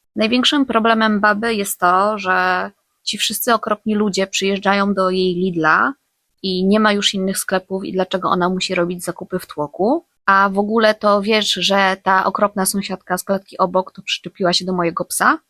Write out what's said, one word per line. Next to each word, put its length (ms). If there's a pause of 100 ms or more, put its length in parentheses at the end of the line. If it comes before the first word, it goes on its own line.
(160)
Największym 500
problemem 540
baby 360
jest 240
to, 380
że 540 (320)
ci 140
wszyscy 360
okropni 420
ludzie 320
przyjeżdżają 680
do 160
jej 260
Lidla 580 (500)
i 220
nie 140
ma 120
już 220
innych 240
sklepów 480
i 60
dlaczego 380
ona 200
musi 260
robić 280
zakupy 360
w 80
tłoku. 580 (200)
A 240
w 100
ogóle 360
to 260
wiesz, 320
że 500
ta 220
okropna 400
sąsiadka 520
z 60
klatki 340
obok 340
to 100
przyczepiła 520
się 120
do 80
mojego 320
psa? 340 (100)